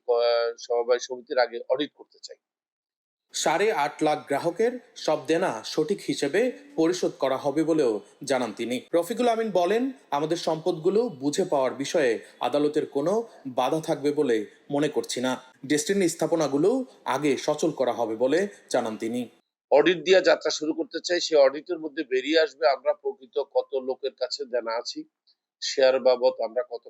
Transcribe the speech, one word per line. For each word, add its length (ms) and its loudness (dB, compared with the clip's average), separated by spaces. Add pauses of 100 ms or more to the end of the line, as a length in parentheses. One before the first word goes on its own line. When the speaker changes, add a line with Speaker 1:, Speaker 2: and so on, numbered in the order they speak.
Speaker 1:
আহ, 520 2
সমবায় 400 0
সমিতির 380 -8
আগে 220 0 (100)
অডিট 260 -2
করতে 280 -20
চাই। 120 -18 (960)
Speaker 2:
সাড়ে 380 0
আট 320 -2
লাখ 240 -2
গ্রাহকের 520 -2 (160)
সব 300 -2
দেনা 400 0
সঠিক 420 -2
হিসেবে 440 0 (240)
পরিশোধ 440 0
করা 180 0
হবে 260 -2
বলেও 360 2 (240)
জানান 300 -2
তিনি। 280 -4 (120)
রফিকুল 340 0
আমিন 240 0
বলেন, 400 2 (200)
"আমাদের 260 -2
সম্পদগুলো 720 0
বুঝে 360 -2
পাওয়ার 280 0
বিষয়ে 460 0 (200)
আদালতের 460 0
কোনো 420 -2 (200)
বাধা 340 0
থাকবে 300 -2
বলে 340 0 (260)
মনে 180 0
করছি 320 -4
না। 200 -2 (240)
ডেস্টিনি 440 2
স্থাপনাগুলো 760 2 (200)
আগে 320 0
সচল 340 0
করা 220 0
হবে" 220 -2
বলে 320 2 (220)
জানান 280 -2
তিনি। 320 -6 (420)
Speaker 1:
অডিট 260 6
দিয়ে 240 6
যাত্রা 300 2
শুরু 220 -4
করতে 300 -6
চাই। 160 -2
সে 160 -2
অডিটের 440 4
মধ্যে 240 -8
বেরিয়ে 360 0
আসবে 280 2
আমরা 260 2
প্রকৃত 460 -6
কত 360 -2
লোকের 360 -4
কাছে 340 -8
দেনা 320 -4
আছি, 260 -8 (600)
শেয়ার 360 2
বাবদ 420 4
আমরা 280 -2
কত 200 -14